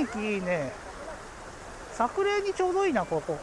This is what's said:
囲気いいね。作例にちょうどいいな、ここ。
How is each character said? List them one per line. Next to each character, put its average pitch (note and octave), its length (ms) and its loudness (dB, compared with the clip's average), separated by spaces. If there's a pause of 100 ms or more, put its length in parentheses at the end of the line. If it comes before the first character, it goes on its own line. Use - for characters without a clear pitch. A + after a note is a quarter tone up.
囲 - 20 0
気 G#3+ 280 0
い G3 40 0
い - 20 0
ね。 F3 320 0 (1200)
作 B3 320 2
例 G4+ 180 4
に G4+ 120 0
ち - 80 2
ょ F#4 80 4
う F4 40 0
ど G4 120 4
い F#4 40 4
い - 20 2
な、 G3 120 4
こ D#3+ 160 0
こ。 D3+ 220 -2